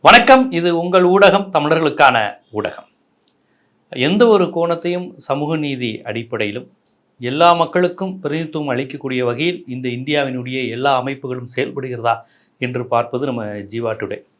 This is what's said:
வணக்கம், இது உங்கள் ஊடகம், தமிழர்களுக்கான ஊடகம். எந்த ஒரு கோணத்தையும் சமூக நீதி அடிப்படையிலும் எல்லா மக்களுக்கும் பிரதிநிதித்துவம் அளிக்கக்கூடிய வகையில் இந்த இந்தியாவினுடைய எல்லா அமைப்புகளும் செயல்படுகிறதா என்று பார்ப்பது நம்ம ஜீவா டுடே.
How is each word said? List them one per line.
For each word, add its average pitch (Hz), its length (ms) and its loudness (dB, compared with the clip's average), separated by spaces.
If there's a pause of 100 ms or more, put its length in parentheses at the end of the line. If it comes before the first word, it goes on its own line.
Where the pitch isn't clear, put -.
வணக்கம், 262 460 8
இது 170 280 0
உங்கள் 180 240 4
ஊடகம், 196 500 4
தமிழர்களுக்கான 147 800 2 (200)
ஊடகம். - 340 -8 (1000)
எந்த 185 380 2
ஒரு 196 280 4
கோணத்தையும் 175 640 -4
சமூக 147 400 -4
நீதி 127 460 -6
அடிப்படையிலும் 113 680 -8 (480)
எல்லா 151 340 2
மக்களுக்கும் 180 680 -2
பிரதிநிதித்துவம் 151 580 -6
அளிக்கக்கூடிய 131 460 -6
வகையில் 156 440 -4
இந்த 127 220 -8
இந்தியாவினுடைய 127 800 -4
எல்லா 127 340 0
அமைப்புகளும் 127 520 -8
செயல்படுகிறதா 123 600 -4 (400)
என்று 123 300 -6
பார்ப்பது 120 380 -2
நம்ம 117 200 -4
ஜீவா 104 500 -6
டுடே. 101 280 -10 (160)